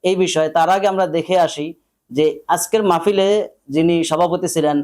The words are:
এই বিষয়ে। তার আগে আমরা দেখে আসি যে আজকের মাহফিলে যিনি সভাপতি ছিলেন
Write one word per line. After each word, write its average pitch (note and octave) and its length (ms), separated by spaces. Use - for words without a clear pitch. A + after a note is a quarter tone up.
এই F#3 120
বিষয়ে। F3 400
তার E3 140
আগে G3 220
আমরা F#3+ 140
দেখে E3 200
আসি D3+ 200
যে D3 140
আজকের F3 420
মাহফিলে F#3+ 380
যিনি E3 360
সভাপতি E3 500
ছিলেন D3+ 300